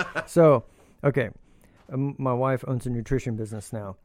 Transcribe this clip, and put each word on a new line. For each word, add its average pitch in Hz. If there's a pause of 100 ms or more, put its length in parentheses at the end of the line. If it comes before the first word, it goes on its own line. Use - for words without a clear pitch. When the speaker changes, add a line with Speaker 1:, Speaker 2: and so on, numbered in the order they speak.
(220)
Speaker 1:
<laughs> -
Speaker 2:
So, 151 (380)
okay. 131 (640)
Um, 139
my 131
wife 131
owns 131
a 123
nutrition 120
business 107
now. 101